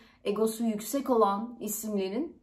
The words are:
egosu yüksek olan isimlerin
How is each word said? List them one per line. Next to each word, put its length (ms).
egosu 400
yüksek 460
olan 500
isimlerin 840